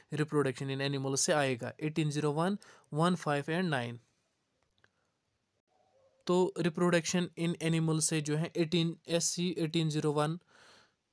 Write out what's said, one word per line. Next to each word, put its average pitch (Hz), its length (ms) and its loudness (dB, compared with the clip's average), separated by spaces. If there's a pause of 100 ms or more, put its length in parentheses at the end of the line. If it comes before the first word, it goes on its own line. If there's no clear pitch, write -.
(140)
reproduction 147 480 0
in 135 160 -4 (120)
animals 135 260 -2
से 180 160 2
आएगा, 131 480 0
एटीन 156 300 0
ज़ीरो 147 220 0
वन, 180 260 0 (340)
वन 165 220 2
फ़ाइव 143 300 -2
and 170 200 -2
नाइन। 120 360 -2 (2250)
तो 180 320 2
reproduction 175 680 2 (120)
in 165 240 -2
animals 160 380 2
से 156 200 0
जो 151 160 -2
है 165 200 -2
एटीन 165 400 0 (120)
एससी 170 500 -2
एटीन 160 320 0
ज़ीरो 151 220 0
वन, 151 260 0 (760)